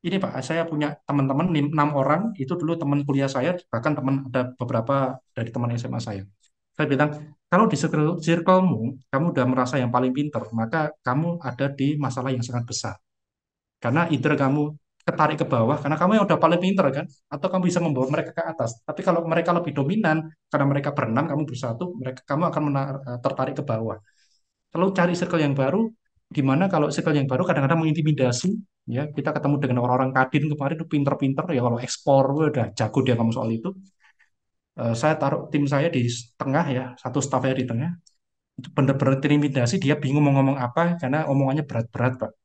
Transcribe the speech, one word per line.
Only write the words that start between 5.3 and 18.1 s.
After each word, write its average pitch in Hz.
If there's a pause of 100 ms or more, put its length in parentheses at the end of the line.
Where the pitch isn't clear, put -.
dari 117
teman 120
S 117
M 127
A -
saya. 101 (540)
Saya 151
bilang, 143 (420)
"Kalau 196
di 156
circle, 160
circlemu, 170 (160)
kamu 139 (100)
udah 123
merasa 127
yang 120
paling 127
pinter, 147 (120)
maka 151 (100)
kamu 165
ada 131
di 147
masalah 135
yang 120
sangat 120
besar. 98 (880)
Karena 156
either 147
kamu 147 (360)
ketarik 156
ke 147
bawah, 127
karena 151
kamu 185 (100)
yang 190
udah 156
paling 175
pinter 185 (100)
kan, 156 (280)
atau 147
kamu 185
bisa 175
membawa 131